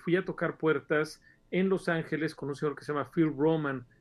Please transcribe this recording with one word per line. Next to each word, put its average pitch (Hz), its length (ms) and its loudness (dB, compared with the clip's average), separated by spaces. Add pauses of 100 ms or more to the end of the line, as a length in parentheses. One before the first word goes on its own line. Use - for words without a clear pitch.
fui 170 140 2
a 190 80 0
tocar 170 320 -4
puertas 156 680 0 (300)
en 185 160 2
Los 190 200 0
Ángeles 160 460 -2
con 139 140 -8
un 143 80 -4
señor 147 180 -2
que - 100 -18
se 151 80 -6
llama 143 220 -2
Phil 156 180 4
Roman, 143 540 0 (140)